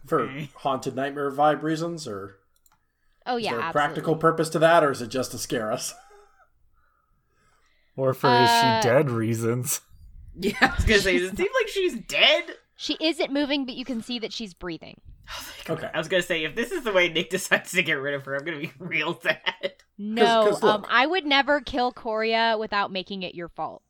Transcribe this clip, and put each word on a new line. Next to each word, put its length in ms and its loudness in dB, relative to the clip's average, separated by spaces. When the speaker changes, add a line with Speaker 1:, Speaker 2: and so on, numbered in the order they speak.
Speaker 1:
For 160 0
Speaker 2:
Okay. 340 -8
Speaker 1:
haunted 400 -4
nightmare 360 -4
vibe 300 4
reasons, 460 -4
or 300 -10
Speaker 3:
Oh, 120 -4
Speaker 1:
is 80 -4
Speaker 3:
yeah, 60 -2
Speaker 1:
there 80 -4
a 40 -4
Speaker 3:
absolutely. 240 0
Speaker 1:
practical 280 0
purpose 340 2
to 100 -2
that, 240 8
or 80 4
is 100 -4
it 80 -6
just 220 -4
to 60 -12
scare 340 -4
us? 220 -6
Speaker 4:
Or 180 0
for 160 2
is 200 8
she 160 6
Speaker 3:
Uh, 160 4
Speaker 4:
dead 300 4
reasons? 680 -2
Speaker 2:
Yeah, 220 -2
I 140 4
was 100 2
gonna 160 6
say, 180 2
does 80 -2
it 40 -4
Speaker 3:
She's 60 -8
Speaker 2:
seem 100 0
like 80 -2
she's 280 -2
dead? 380 4
Speaker 3:
She 240 -6
isn't 320 0
moving, 320 0
but 100 -12
you 80 -10
can 180 -6
see 180 -8
that 120 -8
she's 220 -12
breathing. 480 -12
Speaker 2:
Oh, 140 -16
thank 260 -16
God. 120 -4
Speaker 1:
Okay. 140 -10
Speaker 2:
I 40 -4
was 100 -4
gonna 160 0
say, 220 -2
if 100 -6
this 160 -4
is 120 -6
the 100 -2
way 160 4
Nick 200 -2
<laughs> 0 -
decides 420 -2
to 120 0
get 100 0
rid 200 -4
of 120 -8
her, 100 -8
I'm 100 -6
gonna 140 -8
be 160 -10
<laughs> 40 -20
real 400 -4
sad. 540 -4
Speaker 3:
No, 480 4
Speaker 1:
'Cause, 160 2
'cause 20 -4
Speaker 3:
um, 200 4
Speaker 1:
look. 60 -16
Speaker 3:
I 160 4
would 200 0
never 340 2
kill 320 -2
Koria 680 0
without 340 -2
making 320 -8
it 120 -12
your 140 -12
fault. 400 -10